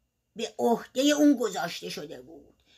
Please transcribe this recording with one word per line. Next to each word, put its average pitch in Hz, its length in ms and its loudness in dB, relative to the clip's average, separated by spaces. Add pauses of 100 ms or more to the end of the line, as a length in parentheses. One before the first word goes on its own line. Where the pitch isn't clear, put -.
(360)
به - 240 -8
عهدهٔ 240 440 0
اون 294 340 4
گذاشته 180 520 -6
شده 151 320 -12
بود، - 420 -20 (140)